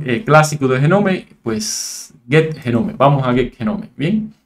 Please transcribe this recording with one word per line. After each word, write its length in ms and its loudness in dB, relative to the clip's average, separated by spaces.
eh, 200 -2
clásico 420 4
de 140 2
Genome, 460 2
pues 720 -8
Get 300 2
Genome. 380 -2
Vamos 280 4
a 80 0
Get 220 -2
Genome, 400 -6
¿bien? 380 -4